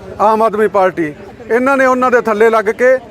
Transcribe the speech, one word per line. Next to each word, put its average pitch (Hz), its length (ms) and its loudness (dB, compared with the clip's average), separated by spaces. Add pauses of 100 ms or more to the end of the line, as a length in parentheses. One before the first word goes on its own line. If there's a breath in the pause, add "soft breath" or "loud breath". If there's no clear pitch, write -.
(200)
ਆਮ 220 240 2
ਆਦਮੀ 214 240 0
ਪਾਰਟੀ, 180 460 -2 (380)
ਇਹਨਾਂ 254 260 0
ਨੇ 262 80 2
ਉਹਨਾਂ 254 260 0
ਦੇ 240 100 2
ਥੱਲੇ 220 280 2
ਲੱਗ 220 160 0
ਕੇ 240 320 0 (140)